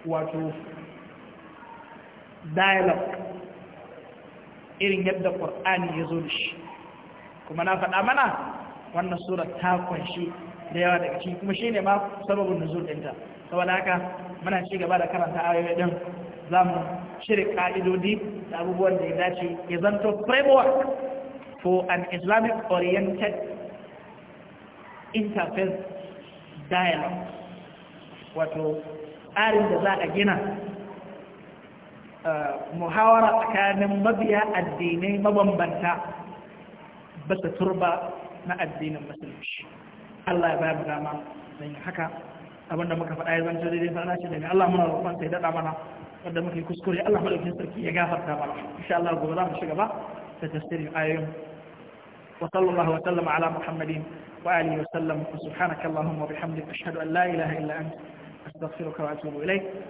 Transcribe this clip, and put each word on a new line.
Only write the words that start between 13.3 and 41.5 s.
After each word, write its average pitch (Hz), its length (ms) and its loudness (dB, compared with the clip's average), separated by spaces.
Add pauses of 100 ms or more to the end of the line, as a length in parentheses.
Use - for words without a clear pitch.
Saboda 180 240 2
haka, 185 280 2 (440)
muna 185 240 2
ci 196 80 -4
gaba 175 220 4
da 170 80 4
karanta 170 340 0
ayoyi 170 360 2
ɗin, 175 140 4 (600)
za 180 140 8
mu 175 120 2 (500)
shirya 202 300 4
ƙa'idodi 185 640 2 (300)
da 165 80 -4
abubuwan 185 400 2
da 175 60 0
ya 160 120 -2
dace, 175 400 0 (120)
ya 170 120 0
zanto 208 460 2
framework 269 600 8 (760)
for 185 280 4
an 180 220 2
Islamic 214 400 4 (180)
oriented 180 640 2 (1800)
interfaith 190 600 0 (960)
dialogue. 180 580 2 (1080)
Wato, 156 480 0 (520)
tsarin 208 360 6
da 175 120 4
za 196 100 6 (100)
a 170 120 2
gina, 196 220 6 (1900)
uh, 151 280 0 (240)
muhawara 214 540 8 (120)
tsakanin 196 600 2
mabiya 214 400 4 (120)
addinai 175 640 0
mabambanta 190 760 4 (1400)
bisa 185 200 0 (100)
turba 175 540 2 (340)
na 175 120 -2
addinin 151 440 -4
Musulunci. 143 600 -12 (640)
Allah 175 240 4
ya 165 80 2
ba 160 160 2
mu 151 100 -4
dama 147 280 -4 (460)